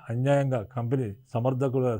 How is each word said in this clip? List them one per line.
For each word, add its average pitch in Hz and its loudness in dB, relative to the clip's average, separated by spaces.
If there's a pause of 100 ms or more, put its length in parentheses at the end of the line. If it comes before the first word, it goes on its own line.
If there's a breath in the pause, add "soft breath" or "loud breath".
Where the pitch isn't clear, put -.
అన్యాయంగా 131 2
కంపెనీ 120 -4 (180)
సమర్థకుల-, 127 0